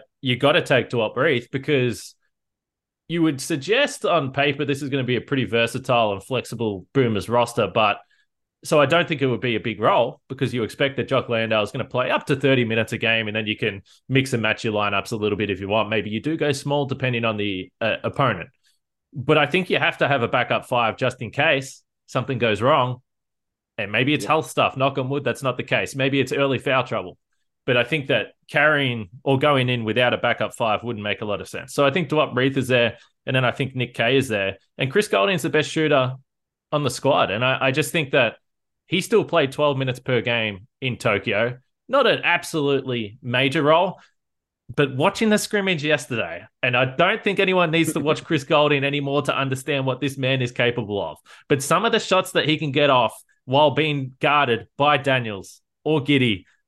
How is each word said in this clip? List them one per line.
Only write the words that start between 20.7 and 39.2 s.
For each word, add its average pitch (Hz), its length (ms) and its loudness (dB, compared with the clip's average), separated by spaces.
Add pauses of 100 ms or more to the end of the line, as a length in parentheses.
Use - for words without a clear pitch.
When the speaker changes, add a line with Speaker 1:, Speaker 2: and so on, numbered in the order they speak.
Speaker 1:
just 127 240 -4
in 110 80 -8
case 139 540 -2 (240)
something 127 320 -4
goes 107 200 2
wrong. 127 440 0 (760)
And 104 140 -8
maybe 127 240 2
it's - 80 -4
Speaker 2:
Yeah. - 80 -4
Speaker 1:
health 156 180 0
stuff. 113 260 0
Knock 135 220 0
on 131 120 -2
wood, 139 140 -4
that's 120 200 -4
not 127 140 -2
the - 60 -6
case. 113 320 -2
Maybe 135 240 0
it's 131 140 -2
early 135 240 0
foul 131 260 0
trouble. 95 360 -8 (460)
But 127 100 2
I 120 80 4
think 139 240 -4
that 113 200 0 (220)
carrying 143 600 2 (140)
or 135 140 2
going 135 300 2
in 123 160 -2
without 113 300 2
a 107 40 0
backup 117 360 -2
five 107 300 0
wouldn't 110 200 -8
make 104 180 -4
a 110 40 -6
lot 101 160 -4
of - 80 -14
sense. - 240 -12
So 143 120 2
I 139 60 4
think 190 160 -2
Duop 151 260 0
Reath 135 220 0
is 131 140 -2
there. 117 280 2 (280)
And 131 100 -2
then 131 80 2
I 117 80 2
think 131 240 -6
Nick 123 180 -4
Kay 120 220 2
is 131 140 2
there. 98 280 -2 (200)
And 135 120 -2
Chris 208 200 0
Goulding's 196 320 2
the 165 80 -4
best 147 200 0
shooter 139 460 0 (560)
on 147 120 -2
the 131 60 -2
squad. 139 400 0
And 107 140 -2
I, 131 140 0 (100)
I 135 40 2
just 147 200 -2
think 143 200 -2
that 123 260 2 (480)
he 185 160 -2
still 202 240 2